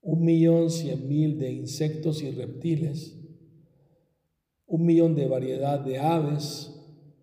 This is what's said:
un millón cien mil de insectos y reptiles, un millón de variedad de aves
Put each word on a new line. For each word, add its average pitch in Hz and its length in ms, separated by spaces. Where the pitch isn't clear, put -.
un 165 220
millón 165 460
cien 135 380
mil 151 300
de 127 140
insectos 151 680
y 135 80
reptiles, 139 880
un 170 180
millón 165 300
de 139 120
variedad 131 540
de 131 180
aves 147 800